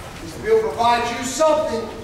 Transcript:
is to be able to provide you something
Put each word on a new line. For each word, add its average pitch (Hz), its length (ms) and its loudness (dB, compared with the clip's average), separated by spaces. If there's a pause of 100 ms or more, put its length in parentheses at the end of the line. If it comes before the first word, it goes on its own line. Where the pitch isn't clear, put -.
(240)
is - 120 -12
to - 60 -12
be 208 80 -6
able 220 120 6
to 202 60 -2
provide 185 500 2
you 262 60 -6
something 294 680 2 (140)